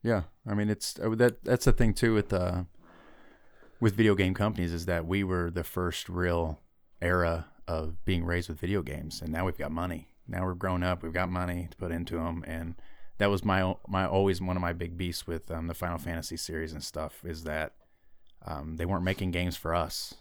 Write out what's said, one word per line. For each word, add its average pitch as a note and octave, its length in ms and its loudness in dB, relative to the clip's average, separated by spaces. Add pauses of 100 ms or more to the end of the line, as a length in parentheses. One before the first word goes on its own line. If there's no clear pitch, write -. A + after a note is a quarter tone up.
Yeah. A2+ 200 2 (240)
I G#2 80 -2
mean, G#2 160 2
it's, - 280 -4
uh, A2+ 180 0
that, A#2+ 280 6
that's - 220 4
the C3+ 60 10
thing, A#2+ 200 6
too, A2+ 220 4
with, G#2 180 2
uh, F2+ 300 0 (1160)
with G#2+ 160 4
video G#2+ 200 8
game F#2+ 180 4
companies F#2 400 0
is E2 140 -4
that E2+ 200 0
we F#2+ 160 2
were F2+ 280 0
the E2+ 140 -4
first - 440 -4
real E2+ 500 0 (440)
era E2+ 420 2 (240)
of D#2+ 380 -2
being F2 180 2
raised F2 240 -2
with D#2+ 100 -8
video F#2 220 -2
games, D2+ 400 -8
and D#2+ 100 -6
now E2 140 -2
we've F#2 140 -2
got D2 120 -4
money. E2+ 380 -6 (180)
Now F#2 200 -4
we're F#2 80 -2
grown F2+ 280 -2
up, F2+ 200 0
we've E2 100 -6
got F2+ 160 0
money F2+ 420 -2
to - 60 -18
put F2 160 -4
into E2+ 260 -4
'em, E2+ 280 -4
and E2 280 -6 (440)
that G2+ 100 4
was G2 160 2
my, F#2 300 4 (120)
my, F#2+ 200 2
always F#2+ 340 4
one F#2 160 -2
of F2+ 60 -2
my F2 100 0
big E2+ 240 -6
beefs F2 300 -4
with, E2 240 -6
um, E2 160 -4
the E2 80 -4
Final F2 240 -4
Fantasy D#2+ 400 -6
series D#2+ 340 -4
and D2 100 -8
stuff - 400 -8
is E2 220 -8
that, D#2 300 -4 (720)
um, D#2 300 -6
they E2+ 100 -2
weren't F2+ 180 0
making F#2 280 0
games F2 260 0
for E2 160 -2
us. - 460 -2